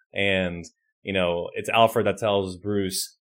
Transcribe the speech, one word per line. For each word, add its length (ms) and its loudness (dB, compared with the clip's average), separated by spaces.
and, 500 0
you 100 -8
know, 440 0
it's 140 -8
Alfred 360 4
that 140 0
tells 380 0
Bruce, 640 -4